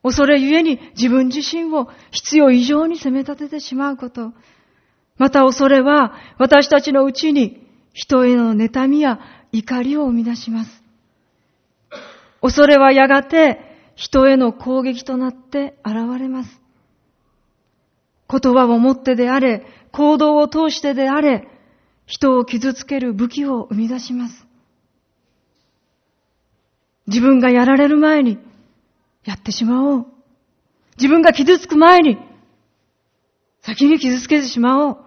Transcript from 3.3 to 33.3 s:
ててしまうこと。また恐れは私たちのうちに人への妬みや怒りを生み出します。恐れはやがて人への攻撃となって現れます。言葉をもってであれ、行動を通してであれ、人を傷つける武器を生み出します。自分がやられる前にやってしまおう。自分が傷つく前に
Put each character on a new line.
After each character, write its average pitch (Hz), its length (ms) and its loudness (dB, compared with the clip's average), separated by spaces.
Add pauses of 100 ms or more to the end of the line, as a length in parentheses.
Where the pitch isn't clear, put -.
て 294 120 -14
て 294 120 -12
し 262 160 -12
ま 277 140 -4
う 269 60 -8
こ 247 140 -14
と。 233 220 -14 (840)
ま 262 120 2
た 269 140 2
恐 262 240 0
れ 269 120 4
は 277 340 0 (240)
私 277 300 4
た 311 120 4
ち 302 120 -6
の 269 120 2
う 269 80 -2
ち 311 200 -2
に 254 340 -2 (260)
人 254 340 0
へ 247 80 4
の 233 200 0
妬 233 340 -2
み 294 120 2
や 254 200 -2 (320)
怒 247 300 -6
り 277 140 -4
を 302 100 -2
生 247 60 -2
み 233 120 -2
出 233 120 -6
し 233 140 -14
ま 226 140 -6
す。 - 180 -20 (1600)
恐 294 260 2
れ 285 100 6
は 269 160 4
や 269 140 4
が 277 160 2
て 285 380 0 (340)
人 - 320 0
へ 269 100 4
の 247 160 0
攻 254 300 -6
撃 247 220 -8
と 262 120 -8
な 254 120 -4
っ 254 40 -8
て 277 520 -10
現 214 120 -8 (220)
れ 262 100 -8
ま 262 160 -10
す。 - 160 -20 (1700)
言 262 260 -2
葉 262 100 4
を 233 140 2
も 254 140 2
っ 262 100 -6
て 262 120 -2
で 247 160 -2
あ 262 80 -2
れ、 247 280 -2 (260)
行 294 240 2
動 302 220 2
を 294 100 2
通 311 220 -2
し - 100 -12
て 277 140 -4
で 269 160 -2
あ 285 100 -2
れ、 269 260 0 (600)
人 262 320 0
を 247 60 -2
傷 247 280 -6
つ 254 140 -14
け 277 120 -6
る 247 140 -6
武 214 160 -4
器 285 160 -8
を 262 200 -6
生 - 100 -10
み 220 140 -4
出 254 100 -8
し 247 160 -12
ま 247 140 -8
す。 - 180 -20 (2500)
自 208 140 -4
分 262 200 2
が 254 100 2
や 247 140 2
ら 269 120 2
れ 285 120 2
る 302 100 2
前 302 240 2
に 226 160 -2 (840)
や 202 100 -10
っ 190 40 -16
て - 140 -10
し 233 120 -6
ま 247 200 0
お 285 160 0
う。 240 60 -14 (920)
自 262 120 0
分 320 120 4
が 330 120 6
傷 302 260 2
つ - 100 -12
く 320 80 -2
前 349 240 8
に 285 160 2 (1500)